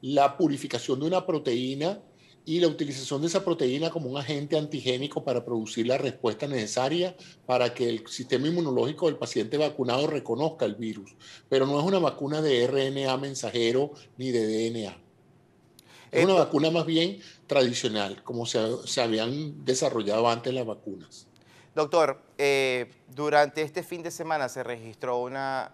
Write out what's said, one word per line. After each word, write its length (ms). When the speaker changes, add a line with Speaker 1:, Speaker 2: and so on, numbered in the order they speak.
Speaker 1:
la 360
purificación 640
de 80
una 180
proteína 760
y 140
la 80
utilización 540
de 80
esa 160
proteína 460
como 200
un 80
agente 400
antigénico 640
para 220
producir 420
la 120
respuesta 500
necesaria 680
para 260
que 160
el 200
sistema 400
inmunológico 580
del 120
paciente 380
vacunado 520
reconozca 560
el 100
virus. 400
Pero 180
no 120
es 60
una 160
vacuna 420
de 220
R 240
N 200
A 80
mensajero 760
ni 160
de 120
D 220
N 220
A. 100
Es 140
una 80
Speaker 2:
Esto 120
Speaker 1:
vacuna 280
más 140
bien 340
tradicional, 760
como 220
se, 120
se 140
habían 640
desarrollado 640
antes 240
las 140
vacunas. 640
Speaker 2:
Doctor, 460
eh, 560
durante 540
este 200
fin 200
de 80
semana 400
se 120
registró 540
una 580